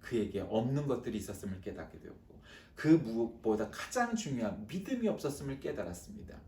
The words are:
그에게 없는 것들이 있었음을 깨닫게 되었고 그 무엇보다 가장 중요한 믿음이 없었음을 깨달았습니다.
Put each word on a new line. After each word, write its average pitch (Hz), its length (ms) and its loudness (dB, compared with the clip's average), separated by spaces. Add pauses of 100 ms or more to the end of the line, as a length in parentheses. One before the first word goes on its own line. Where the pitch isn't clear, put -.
그에게 98 400 0
없는 127 460 2
것들이 117 300 0
있었음을 95 440 -6
깨닫게 - 380 -8
되었고 - 420 -18 (340)
그 - 120 0
무엇보다 113 840 6
가장 233 460 0
중요한 110 520 -2
믿음이 226 400 0
없었음을 143 520 -2
깨달았습니다. - 800 -8 (100)